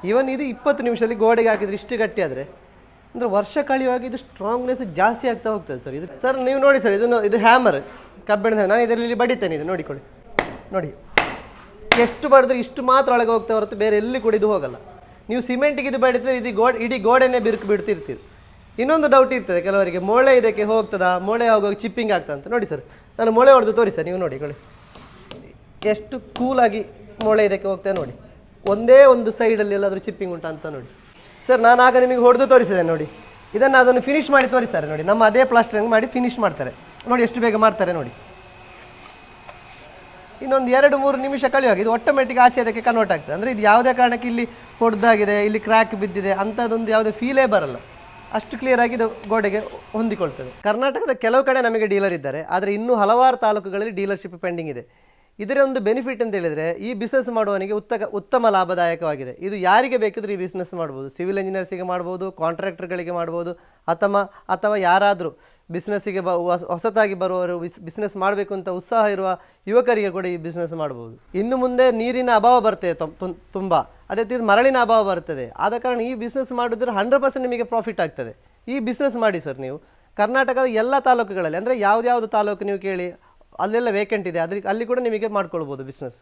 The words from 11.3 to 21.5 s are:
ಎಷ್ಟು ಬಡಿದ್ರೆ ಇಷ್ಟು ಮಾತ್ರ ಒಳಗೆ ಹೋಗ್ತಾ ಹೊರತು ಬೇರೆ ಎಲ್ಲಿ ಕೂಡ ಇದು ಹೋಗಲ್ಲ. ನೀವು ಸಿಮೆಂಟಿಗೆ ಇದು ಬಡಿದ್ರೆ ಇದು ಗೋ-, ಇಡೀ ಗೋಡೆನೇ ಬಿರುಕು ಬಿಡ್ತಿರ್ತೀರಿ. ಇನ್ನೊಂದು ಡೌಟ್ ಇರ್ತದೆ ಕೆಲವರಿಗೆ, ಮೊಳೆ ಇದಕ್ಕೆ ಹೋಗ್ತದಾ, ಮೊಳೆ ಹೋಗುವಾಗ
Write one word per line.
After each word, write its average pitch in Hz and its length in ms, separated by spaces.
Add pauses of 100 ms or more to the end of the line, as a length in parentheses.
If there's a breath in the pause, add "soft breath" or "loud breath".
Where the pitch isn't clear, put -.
ಎಷ್ಟು 240 280
ಬಡಿದ್ರೆ 254 300
ಇಷ್ಟು 247 240
ಮಾತ್ರ 262 280
ಒಳಗೆ 240 180
ಹೋಗ್ತಾ 226 240
ಹೊರತು 214 220
ಬೇರೆ 208 220
ಎಲ್ಲಿ 240 220
ಕೂಡ 214 160
ಇದು 214 180
ಹೋಗಲ್ಲ. 135 220 (540 loud breath)
ನೀವು 240 120
ಸಿಮೆಂಟಿಗೆ 269 480
ಇದು 262 80
ಬಡಿದ್ರೆ 247 400
ಇದು 226 240
ಗೋ-, 247 160
ಇಡೀ 240 200
ಗೋಡೆನೇ 247 420
ಬಿರುಕು 214 280
ಬಿಡ್ತಿರ್ತೀರಿ. 202 520 (640 soft breath)
ಇನ್ನೊಂದು 302 260
ಡೌಟ್ 262 260
ಇರ್ತದೆ 185 280
ಕೆಲವರಿಗೆ, 185 360
ಮೊಳೆ 247 400
ಇದಕ್ಕೆ 214 260
ಹೋಗ್ತದಾ, 208 540
ಮೊಳೆ 226 320
ಹೋಗುವಾಗ 208 240